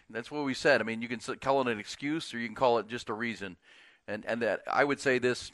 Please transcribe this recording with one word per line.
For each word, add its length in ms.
that's 220
what 140
we 100
said. 260
I 40
mean, 180
you 60
can 100
s-, 240
call 180
it 100
an 80
excuse 540
or 60
you 80
can 100
call 220
it 100
just 220
a 20
reason. 460
And, 160
and 160
that 260
I 160
would 160
say 200
this 360